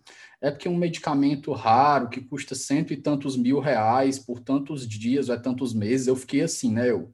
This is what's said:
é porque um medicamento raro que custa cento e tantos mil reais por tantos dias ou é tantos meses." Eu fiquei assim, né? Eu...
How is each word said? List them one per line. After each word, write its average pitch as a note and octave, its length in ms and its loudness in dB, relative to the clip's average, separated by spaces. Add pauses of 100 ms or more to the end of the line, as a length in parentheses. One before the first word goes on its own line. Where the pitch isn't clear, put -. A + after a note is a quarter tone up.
(400)
é C#3+ 120 -2
porque - 180 -6
um F3 80 0
medicamento D3+ 760 0
raro B2 560 4
que B2 140 -10
custa - 320 -10
cento D#3 400 -2
e C#3 40 -6
tantos C#3 380 -2
mil B2+ 240 2
reais C3 600 2
por A#2+ 200 -10
tantos C#3 480 -2
dias A#2+ 420 0
ou A#2+ 60 2
é A#2 40 -8
tantos B2 340 -4
meses." A#2 320 0
Eu B2+ 100 2
fiquei C#3 260 -2
assim, D#3 300 -2
né? A#2+ 200 2
Eu... F2 220 -4